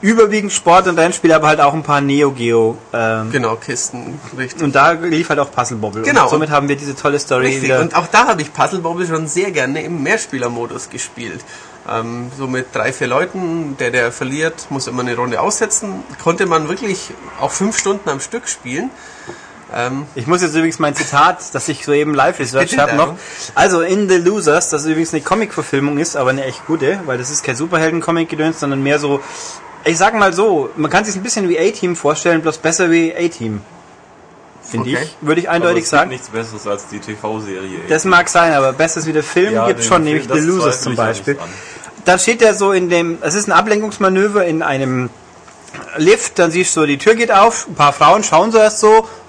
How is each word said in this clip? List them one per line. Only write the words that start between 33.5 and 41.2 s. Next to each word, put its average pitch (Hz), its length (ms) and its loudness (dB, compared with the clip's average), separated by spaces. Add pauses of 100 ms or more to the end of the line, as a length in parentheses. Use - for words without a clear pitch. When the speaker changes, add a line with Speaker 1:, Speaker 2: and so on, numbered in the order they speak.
Speaker 1:
Finde 117 260 -6
Speaker 2:
Okay. 127 140 -2
Speaker 1:
ich, 156 180 -12
würde 156 200 0
ich 175 60 -6
Speaker 3:
Aber 170 100 0
Speaker 1:
eindeutig 175 260 2
Speaker 3:
es - 80 -4
Speaker 1:
sagen. 139 180 2
Speaker 3:
gibt 127 140 -10
nichts - 60 -18
Besseres 110 360 -10
als 101 220 -4
die 104 100 -12
T-V-Serie, 101 880 -8
ey. 85 40 -12
Speaker 1:
Das 156 160 0
mag 175 240 4
sein, 170 260 4
aber 135 200 2
besser 156 240 0
als 151 80 -6
wie 156 80 -4
der 151 80 2
Film 185 320 0
Speaker 3:
Ja, 220 140 2
Speaker 1:
gibt's 120 160 0
Speaker 3:
den - 60 -2
Speaker 1:
schon, 185 80 4
Speaker 3:
Film, 156 80 2
Speaker 1:
nämlich 151 220 0
Speaker 3:
das 135 120 0
Speaker 1:
The 151 40 0
Losers 156 380 0
Speaker 3:
zweifle - 0 -
Speaker 1:
zum 127 120 -4
Speaker 3:
ich 113 40 -2
ja 113 80 2
Speaker 1:
Beispiel. 110 300 -2